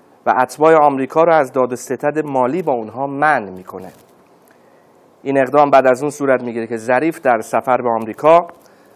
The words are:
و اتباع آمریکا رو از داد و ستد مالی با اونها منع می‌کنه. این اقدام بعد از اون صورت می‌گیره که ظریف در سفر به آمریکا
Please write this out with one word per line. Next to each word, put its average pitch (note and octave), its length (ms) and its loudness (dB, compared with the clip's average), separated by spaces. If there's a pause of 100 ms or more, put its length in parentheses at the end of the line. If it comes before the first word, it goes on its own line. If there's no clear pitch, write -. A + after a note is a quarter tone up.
(260)
و A2+ 140 2
اتباع D3+ 340 2
آمریکا D3 480 2
رو E3+ 120 4
از C3+ 180 0
داد B2+ 200 0
و B2 40 -8
ستد D3 500 -4
مالی C3+ 360 -2
با D#3 100 -2
اونها A#2 340 -6
منع C#3 440 -2
می‌کنه. F#2 380 -16 (1300)
این C#3 160 -2
اقدام C#3 320 2
بعد C3 160 6
از B2+ 160 2
اون D3 80 -4
صورت C3+ 320 0
می‌گیره A#2 240 -8
که A#2 100 -6
ظریف B2 440 -2
در A#2+ 200 2
سفر B2 420 -2
به A#2+ 60 -2
آمریکا A#2 580 2 (500)